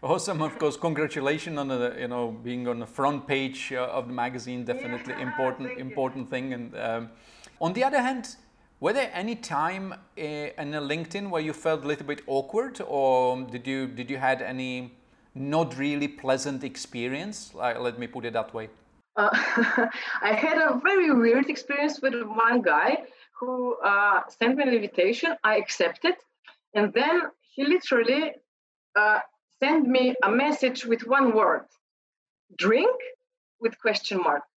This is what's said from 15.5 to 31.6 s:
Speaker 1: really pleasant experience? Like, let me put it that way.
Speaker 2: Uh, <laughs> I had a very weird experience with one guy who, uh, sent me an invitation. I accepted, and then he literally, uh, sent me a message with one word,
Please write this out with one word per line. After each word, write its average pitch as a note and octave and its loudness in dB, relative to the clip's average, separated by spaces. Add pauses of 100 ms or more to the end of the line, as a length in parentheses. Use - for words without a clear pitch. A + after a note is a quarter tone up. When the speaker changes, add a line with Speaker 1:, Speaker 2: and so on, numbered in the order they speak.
Speaker 1:
really C#3+ 0
pleasant C3+ -2
experience? C3+ -8
Like, A#2 -2
let A#2+ -4
me A#2+ -6
put A#2+ -10
it A#2 -6
that A2+ -2
way. A2 -8 (460)
Speaker 2:
Uh, G#3 4
<laughs> - 2 (340)
I G#3 2
had D#4 2
a C#4+ 4
very F#4 6
weird A#3+ 6
experience D4 -2
with C4 2
one A3+ 2
guy F#3+ 2 (360)
who, B3 -2
uh, G3+ 4
sent B3 2
me D4 2
an B3+ 4
invitation. A3 2
I G#3+ 4
accepted, - 0 (640)
and G#3 2
then D#4 4 (300)
he C4+ -2
literally, D4 2 (640)
uh, G#3+ 4 (400)
sent C#4+ 4
me B3+ 4
a G3 4
message C4 2
with A#3 0
one C4 4
word, F#3 4 (920)